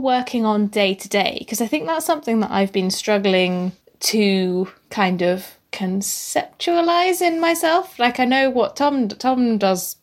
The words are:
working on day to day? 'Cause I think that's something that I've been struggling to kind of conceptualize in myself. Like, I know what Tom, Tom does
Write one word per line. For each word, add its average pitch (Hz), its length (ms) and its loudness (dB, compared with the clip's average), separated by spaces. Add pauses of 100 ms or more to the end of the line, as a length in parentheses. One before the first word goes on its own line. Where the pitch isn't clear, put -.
(160)
working 247 300 -2
on 208 220 2
day 202 260 0
to - 160 -10
day? - 400 -2
'Cause - 120 -6
I 226 60 -2
think 302 200 -4
that's 320 180 -4
something 302 360 0
that 196 100 -2
I've 196 200 0
been 185 200 0
struggling 185 800 0 (420)
to 190 540 2 (220)
kind 185 320 0
of 180 360 -2 (140)
conceptualize 339 1500 -2
in 339 180 0
myself. 330 600 0
Like, 240 200 0
I 254 60 2
know 269 240 4
what 247 260 0
Tom, 277 340 2
Tom 247 480 0
does 190 460 0